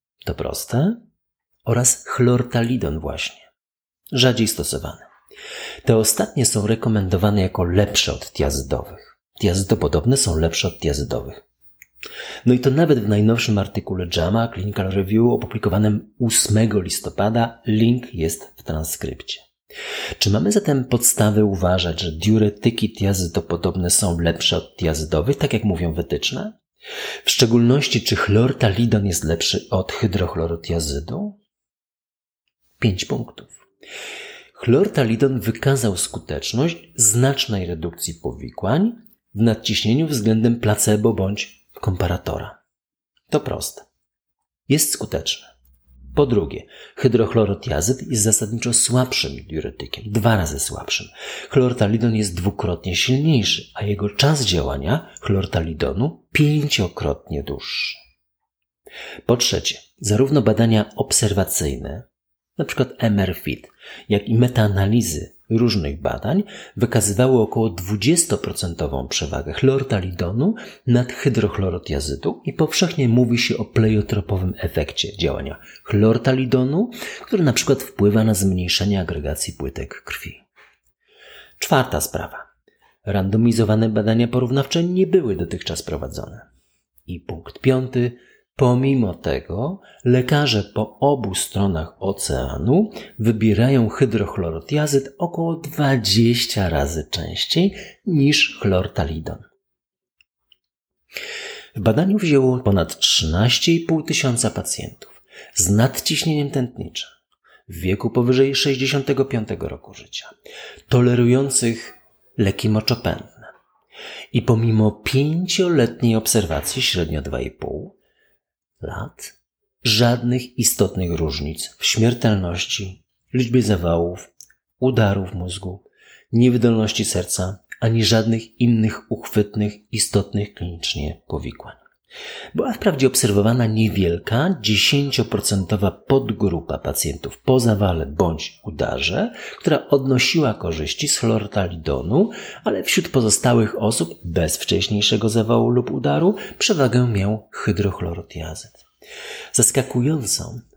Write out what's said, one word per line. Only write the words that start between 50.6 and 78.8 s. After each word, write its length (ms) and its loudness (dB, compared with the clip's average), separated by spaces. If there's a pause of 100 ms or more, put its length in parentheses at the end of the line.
słabszym. 460 -6 (440)
Chlortalidon 640 2
jest 220 -2
dwukrotnie 600 -4
silniejszy, 640 2 (120)
a 100 -6
jego 260 -2
czas 340 2
działania 640 -2 (100)
chlortalidonu 1120 -2
pięciokrotnie 1080 0
dłuższy. 560 -8 (1300)
Po 100 4
trzecie, 420 -2 (200)
zarówno 440 2
badania 540 4
obserwacyjne, 1080 -2 (560)
na 60 -2
przykład 240 -2 (100)
M 200 2
R 160 0
fit, 340 -8 (400)
jak 200 0
i 60 0
metaanalizy 1000 2 (140)
różnych 500 0
badań 420 -2 (340)
wykazywały 640 2
około 300 0
dwudziestoprocentową 1400 -2
przewagę 440 -6
chlortalidonu 1000 0 (320)
nad 260 2
hydrochlorotiazydu 1300 -2
i 80 -6
powszechnie 560 0
mówi 300 4
się 180 0
o 80 -4
pleiotropowym 960 0
efekcie 580 -4
działania 440 -4 (240)
chlortalidonu, 1080 2 (360)
który 160 2
na 100 4
przykład 300 0
wpływa 420 2
na 100 4
zmniejszenie 640 0